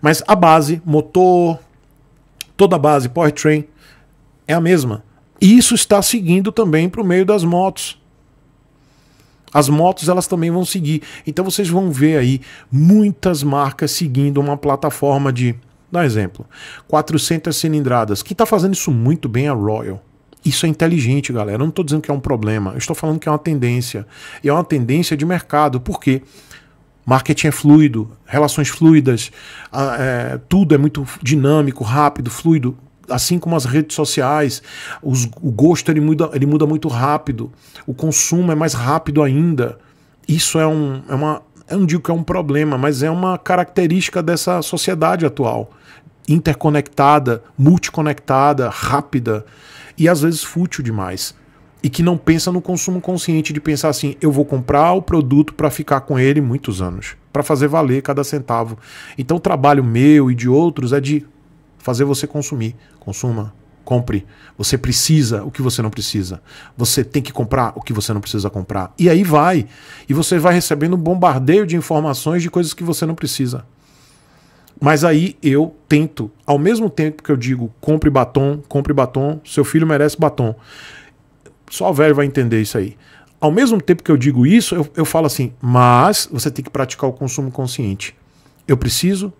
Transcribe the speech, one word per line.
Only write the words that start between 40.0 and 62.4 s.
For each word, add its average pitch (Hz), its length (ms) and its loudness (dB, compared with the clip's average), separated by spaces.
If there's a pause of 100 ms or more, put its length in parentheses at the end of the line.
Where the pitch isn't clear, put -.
Isso 160 300 0
é 156 80 2
um, 147 420 -2
é 139 60 -6
uma, 151 280 -2 (280)
eu 175 80 -4
não 190 80 2
digo 160 160 0
que - 80 -6
é 170 40 0
um 165 80 -4
problema, 151 540 -2
mas 135 260 0
é 156 80 0
uma 180 280 -2
característica 180 840 0
dessa 170 380 -2
sociedade 170 640 -2
atual, 117 460 -2 (580)
interconectada, 147 1120 2 (140)
multiconectada, 143 1120 2
rápida 117 800 -4 (500)
e 160 100 2
às 170 140 2
vezes 160 240 -2
fútil 170 400 -6
demais. 95 500 -6 (480)
E 143 60 -2
que 147 140 -4
não 175 160 2
pensa 165 340 0
no 180 80 -2
consumo 180 400 -4
consciente 165 540 -2
de 147 60 -6
pensar 156 280 -2
assim, 143 320 -4
"Eu 156 100 2
vou 143 140 2
comprar 143 480 0
o 190 80 0
produto 151 540 2
pra 151 160 0
ficar 135 320 -2
com 135 160 -4
ele 143 240 2
muitos 117 400 -4
anos, 90 340 -10 (160)
pra 143 100 -2
fazer 143 260 0
valer 139 340 0
cada 143 200 -4
centavo." 117 540 -4 (400)
Então 139 220 -2
o - 20 -6
trabalho 143 420 2
meu 127 480 4
e 123 40 2
de 120 120 -4
outros 135 460 2
é 143 80 0
de 147 240 -2 (540)
fazer 123 260 -2
você 139 220 -2
consumir. 123 500 -6 (220)